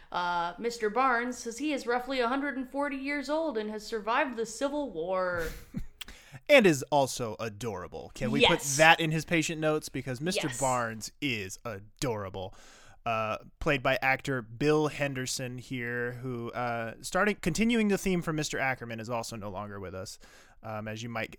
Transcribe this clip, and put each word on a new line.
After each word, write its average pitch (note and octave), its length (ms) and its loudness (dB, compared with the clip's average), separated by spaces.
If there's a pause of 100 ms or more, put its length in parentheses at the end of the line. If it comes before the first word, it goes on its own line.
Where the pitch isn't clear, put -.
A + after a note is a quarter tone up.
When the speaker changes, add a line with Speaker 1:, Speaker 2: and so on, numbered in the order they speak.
(120)
Speaker 1:
Uh, F3 480 0
Mister A#3 300 -2
Barnes B3 500 2
says A3+ 180 -8
he D4+ 160 -2
is B3+ 140 -2
roughly B3 340 0
a A#3 80 2
hundred C#4 260 0
and B3+ 140 -6
forty C#4 260 -2
years C#4 340 -4
old D4+ 280 0
and G#3+ 140 -2
has G#3+ 140 -8
survived A#3 520 0
the A3+ 80 -2
Civil C#4 460 -2
War. F3+ 520 0 (300)
Speaker 2:
<laughs> - 80 -4 (680)
And C4+ 200 10
is C#3+ 240 6
also B2+ 480 2
adorable. G2+ 720 -6
Can - 160 -4
we C#3+ 120 2
put F3 180 6
Speaker 1:
Yes. C#3 180 -2
Speaker 2:
that D#3+ 220 10
in D#3+ 100 0
his D#3 160 -2
patient D#3+ 340 0
notes? D#3 300 0
Because C3 320 -6
Mister F3+ 260 0
Speaker 1:
Yes. B2+ 120 -6
Speaker 2:
Barnes A#2+ 600 0
is A2 460 -2
adorable. G2+ 880 -6 (500)
Uh, A2 340 0 (220)
played C#3+ 220 2
by C3 200 2
actor C3 420 0
Bill D3 460 2
Henderson C3 680 -4
here, A#2+ 640 -4
who, A#2+ 300 -6
uh, A#2 500 -4
starting, G3+ 400 2
continuing A3 460 2
the G3 100 4
theme F3+ 240 0
from D#3+ 140 -2
Mister D3 240 -2
Ackerman, A#2+ 400 -2
is A2+ 100 -8
also A#2 260 -4
no G#2 140 -8
longer G2+ 300 -8
with F#2 160 -8
us. - 240 -10 (440)
Um, A2 240 -8
as G#2+ 160 -8
you A#2+ 60 -8
might, A2+ 300 -6